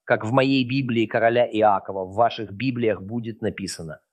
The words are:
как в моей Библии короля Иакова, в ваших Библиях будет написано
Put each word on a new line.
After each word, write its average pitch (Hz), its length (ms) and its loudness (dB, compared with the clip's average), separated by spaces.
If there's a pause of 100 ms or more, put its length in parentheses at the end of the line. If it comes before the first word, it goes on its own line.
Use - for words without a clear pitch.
как 110 220 0
в 107 80 -4
моей 135 360 4
Библии 120 380 0
короля 117 400 2
Иакова, 101 580 2
в 95 100 -10
ваших 110 360 0
Библиях 113 500 -2
будет 113 420 -8
написано 90 580 -6 (120)